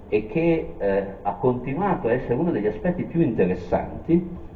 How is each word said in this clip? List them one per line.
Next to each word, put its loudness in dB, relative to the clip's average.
e 2
che, 2
eh, 0
ha -2
continuato 0
a 4
essere 0
uno 2
degli 0
aspetti -2
più 0
interessanti, 2